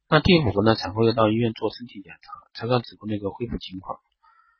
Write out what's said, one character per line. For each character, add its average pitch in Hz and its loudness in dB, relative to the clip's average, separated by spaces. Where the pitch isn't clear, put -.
那 156 6
第 175 6
五 120 0
个 98 0
呢， 110 4
产 90 -8
后 113 2
要 113 4
到 110 4
医 110 0
院 113 0
做 107 -6
身 120 -16
体 101 -20
检 - -20
查， - -16
查 - -4
看 123 0
子 - -16
宫 104 -12
的 107 -4
一 101 -4
个 101 -6
恢 117 -8
复 113 -6
情 92 -14
况。 101 -12